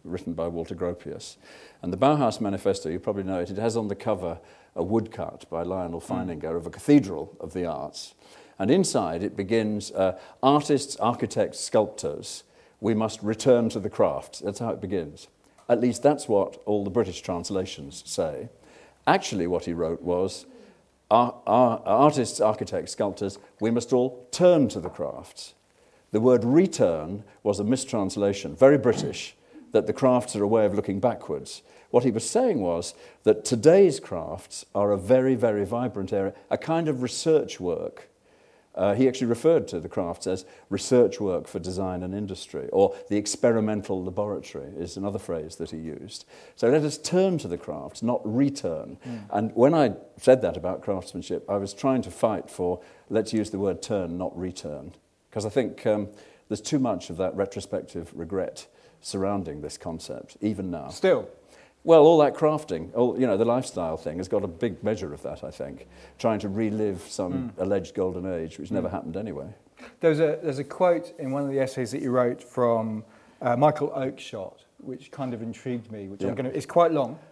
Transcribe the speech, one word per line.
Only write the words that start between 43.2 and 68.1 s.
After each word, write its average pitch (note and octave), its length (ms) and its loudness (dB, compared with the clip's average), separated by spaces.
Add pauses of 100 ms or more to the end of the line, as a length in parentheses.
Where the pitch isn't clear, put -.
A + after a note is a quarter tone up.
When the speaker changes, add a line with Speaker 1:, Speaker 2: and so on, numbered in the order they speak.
Speaker 1:
laboratory F#2 720 -6
is E2 200 -8
another G2+ 220 -4
phrase D#2+ 380 -8
that E2 140 -8
he E2 60 -10
used. D#2+ 480 -12 (300)
So A#2 140 2
let D3+ 140 4
us D3 140 -4
turn F#3 420 2
to - 80 -6
the F2 100 -4
crafts, D#2 460 -10
not A#2+ 200 0
return. A2 760 -2 (100)
Speaker 2:
Mm. A#2+ 120 -10 (120)
Speaker 1:
And G#2+ 240 0
when C3+ 180 8
I C3+ 200 4 (240)
said C3 260 8
that F2 120 0
about F2+ 280 -4
craftsmanship, F#2 680 -6
I G2+ 80 0
was G2 160 -4
trying C3 300 0
to F#2 80 -10
fight - 380 0
for, F2+ 300 -2 (300)
let's G#2+ 240 0
use G#2+ 160 0
the G2 100 -4
word G2 220 -2
turn, F2+ 360 -4
not F2+ 200 -6
return, D2 560 -8 (380)
'cause G#2+ 140 -4
I G#2+ 40 -4
think, - 380 -2
um, G#2 220 0 (380)
there's - 140 -4
too D3 180 -2
much A2 300 -2
of E2 80 -8
that F#2 180 -2
retrospective F#2 800 -6
regret E2+ 520 -6 (340)
surrounding F#2+ 600 -4
this D2+ 160 -10
concept, - 640 -10
even G2 280 -2
now. D2 200 -8
Speaker 2:
Still? C#3 400 2 (540)
Speaker 1:
Well, D#3+ 200 10
all E3 140 10
that C#3+ 160 6
crafting, D3+ 600 -2
all, A#2+ 220 2
you B2+ 80 2
know, G2 120 2
the A2 80 2
lifestyle F2+ 500 0
thing D#2+ 220 -8
has F#2 100 -6
got G2+ 160 0
a F#2+ 40 -4
big F2+ 360 -4
measure G2+ 300 -4
of - 80 -14
that, - 200 -10
I C#2 100 -10
think, - 360 -12 (300)
trying A2 220 0
to G2+ 100 -6
relive G#2+ 580 -2
some F2+ 260 -4
Speaker 2:
Mm. A2+ 280 -6
Speaker 1:
alleged F#2+ 340 -2
golden F#2 300 -4